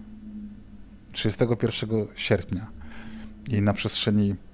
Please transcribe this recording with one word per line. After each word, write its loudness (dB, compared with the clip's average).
trzydziestego 2
pierwszego 0
sierpnia 0
i 4
na 6
przestrzeni 4